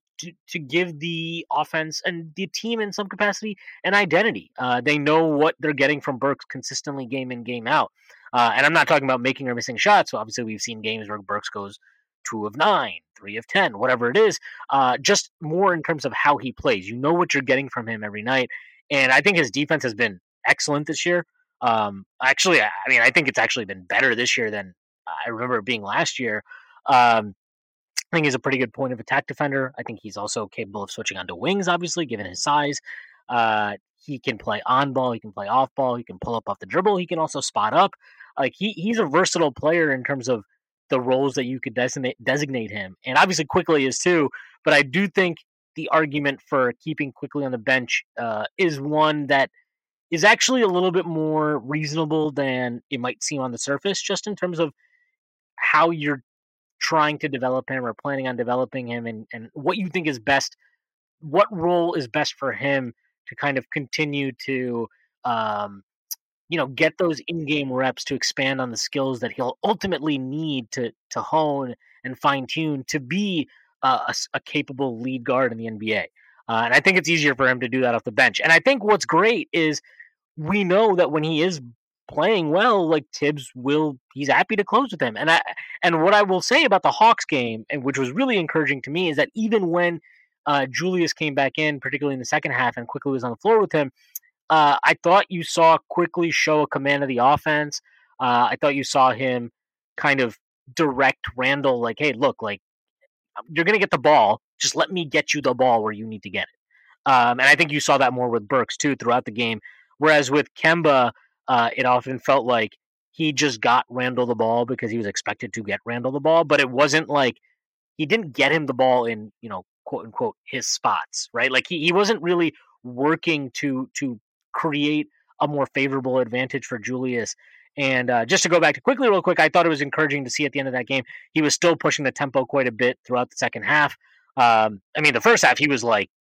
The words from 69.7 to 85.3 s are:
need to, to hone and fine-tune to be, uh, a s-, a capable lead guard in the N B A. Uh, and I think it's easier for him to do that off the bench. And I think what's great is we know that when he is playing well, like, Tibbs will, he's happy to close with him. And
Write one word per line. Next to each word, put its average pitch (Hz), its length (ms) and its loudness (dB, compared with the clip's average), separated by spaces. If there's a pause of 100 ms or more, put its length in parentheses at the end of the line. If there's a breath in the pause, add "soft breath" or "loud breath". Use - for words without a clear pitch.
need 135 520 -6
to, 117 220 -6 (160)
to - 140 -8
hone 139 520 -2 (300 soft breath)
and 127 140 -10
fine-tune 139 680 -2
to 156 140 -4
be, 170 480 -4 (340 soft breath)
uh, - 240 2
a - 40 -6
s-, - 240 -6
a 135 60 -4
capable 135 600 -6
lead 127 240 -8
guard 127 280 0
in 113 60 -10
the 113 80 -8
N 110 120 -8
B 107 160 -4
A. 95 120 -4 (420 soft breath)
Uh, 113 160 0
and 120 100 2
I 147 60 8
think 190 180 4
it's 151 100 -2
easier 151 260 2
for 127 140 2
him 127 120 0
to 123 80 -2
do 131 120 -2
that 120 140 2
off 113 100 -2
the 120 80 -8
bench. 117 300 4
And 160 100 4
I 165 60 8
think 262 260 2
what's 208 220 2
great 196 460 2
is 156 280 0 (560 loud breath)
we 185 280 -2
know 196 320 4
that 165 140 4
when 151 140 0
he 160 180 0
is 170 200 -2 (460)
playing 170 420 0
well, 196 360 4
like, 156 260 0
Tibbs 147 420 -2
will, 139 440 0 (140)
he's 139 160 -8
happy 185 280 2
to 196 80 0
close 240 260 2
with 175 100 -6
him. 113 160 -2
And 151 140 0